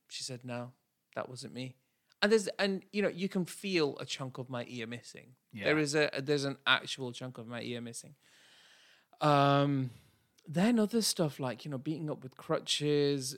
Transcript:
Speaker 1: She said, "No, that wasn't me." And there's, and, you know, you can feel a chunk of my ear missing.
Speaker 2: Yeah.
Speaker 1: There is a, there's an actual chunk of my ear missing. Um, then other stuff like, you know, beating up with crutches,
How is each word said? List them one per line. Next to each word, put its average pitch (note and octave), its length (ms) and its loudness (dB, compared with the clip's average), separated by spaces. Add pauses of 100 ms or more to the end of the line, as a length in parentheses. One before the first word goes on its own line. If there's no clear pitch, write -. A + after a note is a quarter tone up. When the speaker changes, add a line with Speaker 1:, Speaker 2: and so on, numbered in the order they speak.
Speaker 1:
She - 140 -10
said, B2 200 -8
"No, A#2+ 280 -8 (420)
that - 160 -6
wasn't B2+ 240 -12
me." B2+ 220 -8 (460)
And G#3 100 6
there's, A3 160 4 (100)
and, G3 340 0
you G#3 120 0
know, G3 60 4
you F#3 200 -4
can F#3 160 0
feel D#3+ 540 0
a C3 60 -6
chunk C3 340 -8
of B2+ 100 -10
my B2 180 -4
ear A#2+ 200 -8
missing. - 480 -14 (180)
Speaker 2:
Yeah. G2+ 120 -6
Speaker 1:
There D3+ 120 4
is D3 160 0
a, D3+ 160 4 (100)
there's C#3 260 0
an C#3 200 -4
actual B2+ 460 2
chunk B2+ 260 -10
of A#2 80 -12
my A#2 160 -8
ear A#2+ 200 -6
missing. A#2+ 340 -14 (1080)
Um, C#3 720 4 (560)
then G3 320 4
other G#3+ 220 2
stuff E3 380 0
like, B2+ 260 -4
you D3+ 60 -6
know, C3+ 60 -4
beating D3+ 320 -4
up C#3 140 -6
with C3 140 -14
crutches, C#3+ 1000 2